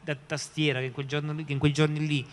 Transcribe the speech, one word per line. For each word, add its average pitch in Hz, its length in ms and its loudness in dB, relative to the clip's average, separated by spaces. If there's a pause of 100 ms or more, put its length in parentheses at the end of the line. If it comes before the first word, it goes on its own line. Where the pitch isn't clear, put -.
da 151 140 -4
tastiera 147 640 0
che 131 60 -2
in 127 60 -6
quel 139 140 -6
giorno 147 260 -2
lì, 156 120 -6
che 147 80 -4
in 139 80 0
quei 147 120 4
giorni 151 320 2
lì 147 280 0